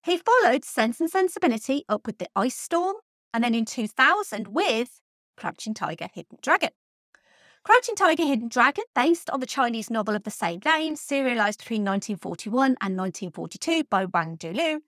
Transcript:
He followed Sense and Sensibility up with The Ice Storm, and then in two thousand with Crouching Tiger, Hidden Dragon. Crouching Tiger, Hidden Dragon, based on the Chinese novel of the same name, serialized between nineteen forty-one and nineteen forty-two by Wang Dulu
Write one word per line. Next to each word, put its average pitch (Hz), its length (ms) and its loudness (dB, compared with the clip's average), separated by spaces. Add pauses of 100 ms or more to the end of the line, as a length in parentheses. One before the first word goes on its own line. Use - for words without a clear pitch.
He 349 160 0
followed 453 480 4
Sense 233 340 -2
and 330 120 0
Sensibility 285 760 0
up - 200 -2
with 214 100 -8
The 180 180 -8
Ice 220 200 0
Storm, 349 400 -2 (400)
and 233 80 0
then 240 100 2
in 226 120 0
two 220 220 -6
thousand 262 600 0
with 247 520 -2 (380)
Crouching 214 380 -8
Tiger, 160 360 -8
Hidden - 300 -18
Dragon. - 300 0 (920)
Crouching 466 320 4
Tiger, 330 300 4
Hidden 240 220 0
Dragon, 262 380 2 (100)
based 320 340 2
on 269 120 -2
the 254 40 -4
Chinese 240 460 -2
novel 214 240 0
of 208 80 -4
the 208 80 -8
same 175 340 -4
name, 311 300 0
serialized 247 640 0
between 214 240 -4
nineteen 196 340 -2
forty-one 240 640 0
and 196 140 -4
nineteen 185 340 -6
forty-two 294 540 -4
by 190 220 0
Wang 165 320 -4
Dulu 302 500 -4